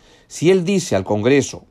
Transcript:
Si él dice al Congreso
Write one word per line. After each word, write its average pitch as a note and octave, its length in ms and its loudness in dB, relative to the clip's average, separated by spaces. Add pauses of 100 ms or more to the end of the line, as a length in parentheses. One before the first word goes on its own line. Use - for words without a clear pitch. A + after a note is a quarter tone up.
(260)
Si - 240 0
él F#3 140 2
dice F3 320 -2
al F#2+ 80 -2
Congreso A2+ 680 0